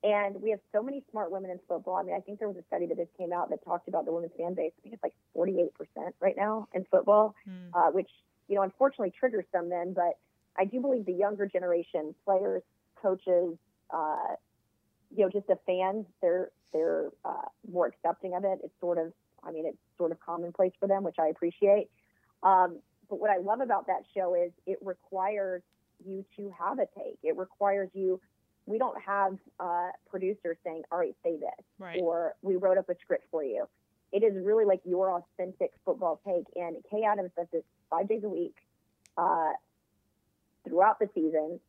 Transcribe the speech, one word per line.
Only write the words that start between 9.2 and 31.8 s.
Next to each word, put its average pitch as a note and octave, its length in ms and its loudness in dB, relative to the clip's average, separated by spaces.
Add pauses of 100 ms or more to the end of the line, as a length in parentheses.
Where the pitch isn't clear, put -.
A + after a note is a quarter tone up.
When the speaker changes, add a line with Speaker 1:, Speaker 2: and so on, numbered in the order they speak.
Speaker 1:
some F3 160 -2
men. F3 260 -4
But F3 240 0 (380)
I F#3+ 80 2
do A3+ 160 -4
believe B3 260 0
the F#3 60 -2
younger G3+ 340 0
generation, F3 680 -2 (100)
players, F#3+ 380 2 (380)
coaches, F3+ 560 2 (340)
uh, D#3 440 -2 (840)
you G#3 80 6
know, F#3+ 60 2
just G3 160 -4
the F#3+ 100 4 (100)
fans, F#3+ 380 0 (160)
they're, F#3 300 2 (220)
they're, D#3+ 380 0 (140)
uh, - 240 -6 (240)
more F3 140 2
accepting F3 480 -4
of F#3 100 -2
it. F#3+ 180 0
It's - 180 -14
sort F3 180 0
of, E3 140 -4 (300)
I D#3+ 80 -12
mean, D#3+ 140 -8
it's - 140 -6 (180)
sort E3 160 0
of E3 80 -10
commonplace F3 580 0
for G3 80 -2
them, G3 180 2
which - 140 -4
I D#3+ 100 4
appreciate. G3 600 2 (540)
Um, F#3 380 6 (280)
but G3 100 -6
what G#3+ 120 2
I F#3+ 80 4
love G3+ 220 0
about A3+ 260 0
that F#3 160 0 (120)
show F#3 200 0
is F3 180 2 (140)
it G3 160 -4
requires F#3+ 800 -4 (420)
you F#3+ 200 -10 (120)
to G3+ 140 -10
have G3 280 -6
a A3+ 80 2
take. - 360 -12
It D#3 140 0
requires G3 580 0
you, F#3 260 0 (460)
we G#3+ 120 -2
don't A#3 220 -2
have, G3 380 0 (220)
uh, F3 320 -2 (180)
producers F#3 540 -4
saying, E3 260 -8
"All E3+ 80 -2
right, E3 240 0
say E3+ 140 0
this," - 280 -8 (140)
Speaker 2:
Right. F3+ 240 -6